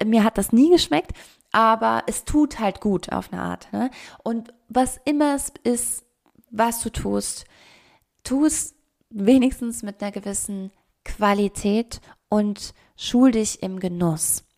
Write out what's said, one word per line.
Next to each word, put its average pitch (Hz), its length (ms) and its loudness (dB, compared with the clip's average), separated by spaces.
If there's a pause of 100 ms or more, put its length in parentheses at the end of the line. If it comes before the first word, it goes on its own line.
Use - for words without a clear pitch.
mir 220 180 4
hat 208 160 2
das 202 140 -2
nie 269 180 8
geschmeckt, 320 400 2 (400)
aber 226 560 2
es - 180 -6
tut 294 360 0
halt 202 200 -2
gut 190 300 -2
auf - 220 -6
eine - 100 -8
Art, - 300 -8
ne? 226 180 -2 (320)
Und 226 320 -6 (140)
was 254 360 -2
immer 294 300 2
es - 180 -6 (120)
ist, 240 400 -4 (460)
was 233 300 -2
du 226 100 -6
tust, - 540 -6 (800)
tu 269 200 0
es - 300 -2 (360)
wenigstens 233 720 2
mit 202 200 -12
einer 202 100 -6
gewissen 196 580 -8 (340)
Qualität 208 960 -2 (280)
und 208 460 -2 (220)
schul 254 340 4
dich 220 320 -2
im 190 180 -8
Genuss. 175 640 -2 (140)